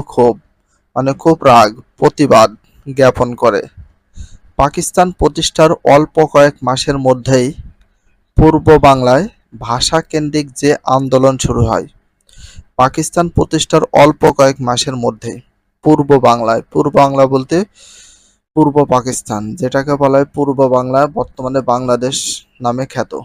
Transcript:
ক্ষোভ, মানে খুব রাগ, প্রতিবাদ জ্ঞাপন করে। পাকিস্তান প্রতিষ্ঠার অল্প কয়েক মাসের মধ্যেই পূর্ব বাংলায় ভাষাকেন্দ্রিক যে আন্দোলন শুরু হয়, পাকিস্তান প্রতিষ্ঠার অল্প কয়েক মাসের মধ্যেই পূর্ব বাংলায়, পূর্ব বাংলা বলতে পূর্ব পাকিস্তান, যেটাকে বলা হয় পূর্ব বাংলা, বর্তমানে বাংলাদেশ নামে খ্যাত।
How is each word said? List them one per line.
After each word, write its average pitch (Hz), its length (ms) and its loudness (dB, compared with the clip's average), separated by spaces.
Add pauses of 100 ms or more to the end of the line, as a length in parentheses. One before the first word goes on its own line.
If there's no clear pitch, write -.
ক্ষোভ, 120 320 0 (640)
মানে 135 140 -2 (120)
খুব 165 200 2
রাগ, 117 280 6 (260)
প্রতিবাদ 123 520 2 (380)
জ্ঞাপন 127 480 0
করে। 113 280 -2 (920)
পাকিস্তান 175 560 -2
প্রতিষ্ঠার 160 600 0 (220)
অল্প 151 220 0 (160)
কয়েক 143 300 4
মাসের 131 360 -4
মধ্যেই 127 500 0 (880)
পূর্ব 156 300 2 (200)
বাংলায় 135 380 2 (360)
ভাষাকেন্দ্রিক 147 880 -4 (140)
যে 143 100 0 (260)
আন্দোলন 135 420 0
শুরু 120 280 -2
হয়, 92 200 -2 (920)
পাকিস্তান 160 520 -2
প্রতিষ্ঠার 160 560 -2 (180)
অল্প 151 200 2 (160)
কয়েক 135 220 2
মাসের 123 360 -6
মধ্যেই 117 420 -8 (460)
পূর্ব 151 240 2 (200)
বাংলায়, 117 340 0 (100)
পূর্ব 147 200 -2 (100)
বাংলা 139 240 2
বলতে 131 300 -2 (1000)
পূর্ব 147 200 2 (180)
পাকিস্তান, 117 480 -4 (180)
যেটাকে 135 360 -4
বলা 135 220 0
হয় 143 160 -2
পূর্ব 139 240 -4 (180)
বাংলা, 127 300 0
বর্তমানে 135 540 -6 (120)
বাংলাদেশ 127 440 -2 (440)
নামে 123 260 -6
খ্যাত। - 260 -10 (120)